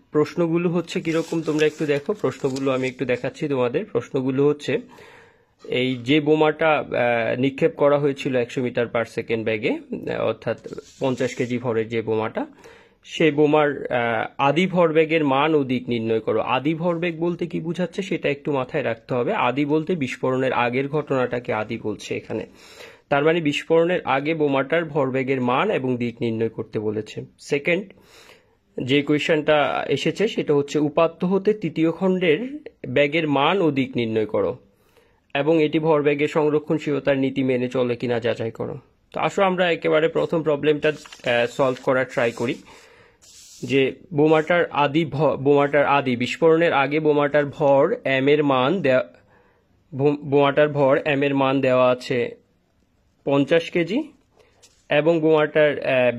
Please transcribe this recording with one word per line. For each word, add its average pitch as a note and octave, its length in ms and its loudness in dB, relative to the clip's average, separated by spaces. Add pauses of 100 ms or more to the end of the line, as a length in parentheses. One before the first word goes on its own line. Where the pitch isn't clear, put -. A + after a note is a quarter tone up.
(120)
প্রশ্নগুলো E3+ 580 0
হচ্ছে F3 320 -4
কিরকম E3 400 -2
তোমরা D#3 240 0
একটু D3+ 200 -2
দেখো, C#3+ 280 -2
প্রশ্নগুলো C3+ 580 -2
আমি C3 160 -2
একটু B2+ 180 -6
দেখাচ্ছি B2+ 420 -4
তোমাদের। C3+ 380 -2
প্রশ্নগুলো C3+ 600 -2
হচ্ছে D3 320 -2 (840)
এই B2+ 320 -2
যে B2+ 260 2
বোমাটা, D3+ 560 2
আহ, A#2+ 640 0
নিক্ষেপ C#3 360 0
করা C#3+ 240 4
হয়েছিল C#3 360 -2
একশো B2 260 -2
meter B2 320 -2
per A#2 120 0 (100)
second A2+ 280 -4
ব্যাগে, A2 260 -2
আহ, A#3+ 520 -6
অর্থাৎ A2 460 -4 (320)
পঞ্চাশ B2+ 360 -2
কেজি B2 220 -4
ভরের A2+ 300 -2
যে A2+ 140 -4
বোমাটা, A2 440 -4 (580)
সে - 280 0
বোমার, D3 600 2
আহ, A#2 360 0 (100)
আদি C#3+ 300 2
ভরবেগের D#3+ 580 2
মান C#3+ 300 2
ও C#3+ 80 2
দিক B2 260 -4
নির্ণয় A2+ 300 0
করো। A2 200 -2
আদি C3 340 -2
ভরবেগ E3+ 460 -4
বলতে F3 280 -4
কি E3+ 120 -6
বুঝাচ্ছে E3+ 420 -6
সেটা E3+ 280 -4
একটু C#3+ 220 -4
মাথায় C3 320 -2
রাখতে A#2 300 -4
হবে। B2+ 200 -2
আদি C3 320 0
বলতে D#3 300 -2
বিস্ফোরণের C3 580 -2
আগের B2 340 0
ঘটনাটাকে B2+ 640 -2
আদি A2 240 -4
বলছে A2 400 -8
এখানে। G#2+ 280 -8 (640)
তার C#3+ 140 2
মানে E3 180 2
বিস্ফোরণের E3 640 0
আগে C#3 280 0
বোমাটার D3 520 0
ভরবেগের C3+ 560 -2
মান C3+ 300 0
এবং B2+ 260 -2
দিক A#2 240 -4
নির্ণয় A2+ 280 -2
করতে A2+ 300 -8
বলেছে। G#2+ 460 -6 (140)
সেকেন্ড E3+ 540 -4 (920)
যে C3+ 180 2
কোয়েশ্চেনটা D3 880 0
এসেছে D#3+ 380 -2
সেটা F3+ 260 -2
হচ্ছে C#3+ 260 0
উপাত্ত D#3+ 460 0
হতে F#3+ 280 0
তৃতীয় E3 380 0
খণ্ডের F#3 680 0 (280)
ব্যাগের C#3+ 400 0
মান D3+ 340 2
ও D#3+ 100 2
দিক C3 240 -2
নির্ণয় A2 300 0
করো G#2 320 -2 (800)
এবং D3+ 280 2
এটি D3+ 160 0
ভরবেগের D3 480 2
সংরক্ষণশীলতার D3 920 0
নীতি C3+ 260 0
মেনে B2+ 260 0
চলে B2 260 0
কিনা A#2+ 240 -2
যাচাই A2+ 320 -2
করো। A#2+ 260 -10 (360)
তো - 60 -6
আসো D#3+ 240 0
আমরা F3+ 280 2
একেবারে D#3+ 360 2
প্রথম D#3+ 360 -2
প্রবলেমটা, D3 460 0
আহ, A#2+ 580 -2
সলভ C3 360 0
করার C3 220 0
ট্রাই B2 260 -2
করি, A#2+ 240 -4 (1080)
যে C3 320 0 (180)
বোমাটার D#3 580 2
আদি C#3+ 340 0
ভ-, C#3 300 0
বোমাটার C#3+ 500 2
আদি C3 300 2
বিস্ফোরণের D#3+ 580 2
আগে C#3 260 0
বোমাটার D3 460 2
ভর C#3+ 580 2
এম C3+ 240 2
এর D3 160 4
মান C#3+ 380 2
দেয়া-, C3 220 2 (920)
বোম-, C#3+ 200 2
বোমাটার C#3+ 520 2
ভর C#3+ 360 2
এম C#3+ 180 0
এর C#3+ 120 0
মান C3+ 260 2
দেওয়া B2+ 280 4
আছে B2+ 460 -2 (920)
পঞ্চাশ C#3+ 440 2
কেজি, F3+ 340 -2 (880)
এবং D3+ 300 2
বোমাটার, D3+ 680 2
আহ, B2+ 320 4